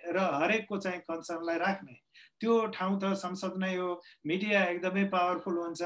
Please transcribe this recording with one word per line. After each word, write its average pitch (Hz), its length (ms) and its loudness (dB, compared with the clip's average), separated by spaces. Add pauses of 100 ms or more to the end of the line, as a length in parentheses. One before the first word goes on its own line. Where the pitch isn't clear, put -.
र 175 120 0
हरेकको 190 600 2
चाहिँ 180 220 -4
कन्सर्नलाई 170 580 -4
राख्ने 170 460 -4 (360)
त्यो 226 260 4
ठाउँ 196 340 0
त 190 40 0
संसद 190 520 -2
नै 185 200 0
हो। 180 260 -2 (240)
मिडिया 196 380 2
एकदमै 180 400 0
पावरफुल 180 540 0
हुन्छ, 170 280 -4